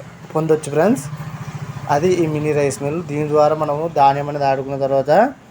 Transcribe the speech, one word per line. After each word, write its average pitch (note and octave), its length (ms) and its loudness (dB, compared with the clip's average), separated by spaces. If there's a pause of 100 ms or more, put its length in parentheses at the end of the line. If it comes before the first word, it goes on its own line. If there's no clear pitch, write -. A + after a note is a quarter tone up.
(320)
పొందొచ్చు D#3 440 0
ఫ్రెండ్స్. G3 280 2 (920)
అది D#3+ 140 2 (140)
ఈ - 100 0
మినీ D3+ 260 -2
రైస్ C#3 240 0
మిల్. D3 160 -4 (100)
దీని D3+ 240 -4
ద్వారా D3+ 300 6
మనము D3+ 200 -2 (160)
ధాన్యం C#3 320 4
అనేది C#3+ 200 0
ఆడుకున్న C3+ 340 -4
తర్వాత C3+ 260 2 (400)